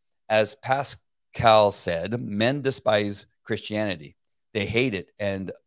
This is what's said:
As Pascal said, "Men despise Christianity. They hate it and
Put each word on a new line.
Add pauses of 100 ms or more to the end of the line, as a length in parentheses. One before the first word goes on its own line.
(280)
As
Pascal
said,
"Men
despise (160)
Christianity. (380)
They
hate
it
and (160)